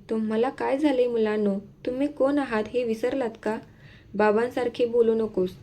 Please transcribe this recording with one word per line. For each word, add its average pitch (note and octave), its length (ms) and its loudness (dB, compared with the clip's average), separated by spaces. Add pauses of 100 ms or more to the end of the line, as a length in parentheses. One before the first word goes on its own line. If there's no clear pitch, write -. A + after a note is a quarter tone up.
(100)
तुम्हाला A3 380 0
काय C4 300 -2
झाले B3+ 300 2
मुलांनो? G#3+ 500 0 (280)
तुम्ही B3+ 200 0
कोण C#4+ 320 0
आहात A#3 300 -2
हे B3 160 -2
विसरलात A#3+ 460 -2 (120)
का? A3 160 -4 (560)
बाबांसारखे A#3 720 2
बोलू A3+ 280 4
नकोस, G#3+ 360 -2 (120)